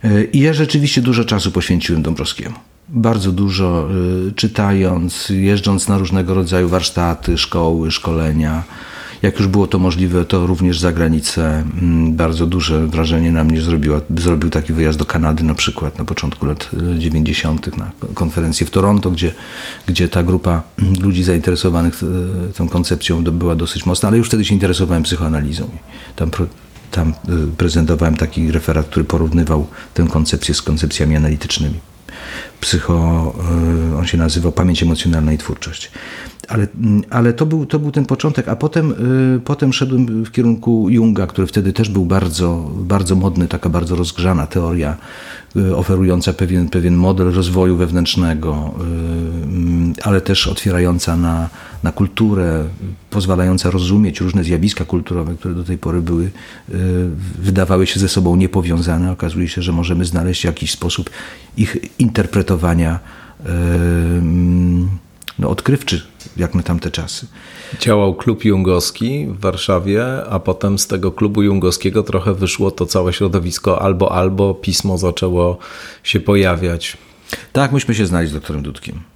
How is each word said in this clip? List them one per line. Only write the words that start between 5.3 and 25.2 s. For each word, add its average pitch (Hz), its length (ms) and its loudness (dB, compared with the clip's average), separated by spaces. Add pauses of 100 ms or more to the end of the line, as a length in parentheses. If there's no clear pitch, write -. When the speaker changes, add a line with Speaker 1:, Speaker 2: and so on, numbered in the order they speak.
Speaker 1:
na 101 100 2
różnego 92 360 0
rodzaju 90 340 2
warsztaty, 85 680 0
szkoły, 82 520 0
szkolenia. 80 720 -2 (600)
Jak - 160 0
już 101 100 2
było 98 180 2
to 101 120 0
możliwe, 90 460 2
to 90 220 0
również 87 340 2
za 87 120 2
granicę. 80 720 0 (180)
Mm, 82 340 2
bardzo 82 300 0
duże 80 400 0
wrażenie 82 460 2
na 80 120 2
mnie 80 160 2
zrobiła, 76 400 0 (180)
zrobił 82 320 2
taki 78 220 -2
wyjazd 78 260 0
do 78 60 0
Kanady 80 400 0
na 78 100 2
przykład - 440 -4
na - 60 -4
początku - 420 -4
lat, 73 240 -4 (240)
e, 82 40 0
dziewięćdziesiątych, 80 800 0
na 95 140 -6 (240)
konferencję 82 520 0
w - 40 -10
Toronto, 98 400 2
gdzie, 85 240 0 (520)
gdzie 87 220 2
ta 87 140 0
grupa, 87 400 2 (200)
mm, 92 200 4
ludzi 92 200 2
zainteresowanych, 85 800 2 (480)
e, 98 40 -8
tą 87 160 -2
koncepcją 82 560 0
do-, 82 80 0
była 85 240 0
dosyć - 300 -4
mocna, 90 220 2
ale 110 100 6
już 117 100 4
wtedy 107 160 2
się 101 100 2
interesowałem 90 480 2
psychoanalizą. 78 600 -2